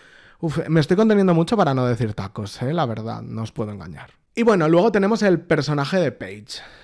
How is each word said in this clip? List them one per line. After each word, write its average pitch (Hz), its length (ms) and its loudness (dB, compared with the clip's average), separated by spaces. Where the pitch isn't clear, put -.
Uf, 160 200 -4
me 160 100 4
estoy 175 180 2
conteniendo 202 360 4
mucho 170 240 2
para 160 160 2
no 127 120 0
decir 117 280 -2
tacos, 98 480 -10
¿eh? 131 120 -4
La 170 120 -2
verdad, 110 360 -8
no 113 220 -10
os 110 80 -10
puedo 107 200 -8
engañar. 92 400 -16
Y 233 80 -2
bueno, 190 260 4
luego 180 220 4
tenemos 214 320 0
el 180 160 4
personaje 147 580 -2
de 151 140 0
Paige. 104 500 -14